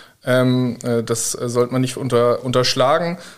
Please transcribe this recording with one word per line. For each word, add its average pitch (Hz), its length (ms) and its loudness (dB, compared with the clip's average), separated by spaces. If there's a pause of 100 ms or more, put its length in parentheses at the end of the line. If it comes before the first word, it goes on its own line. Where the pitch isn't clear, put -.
(240)
Ähm, 127 580 2
äh, 117 220 0
das, 113 320 -4
äh, 123 120 -6
sollte 123 240 0
man 131 80 0
nicht 127 160 -2
unter-, 120 460 2
unterschlagen, 135 760 0 (180)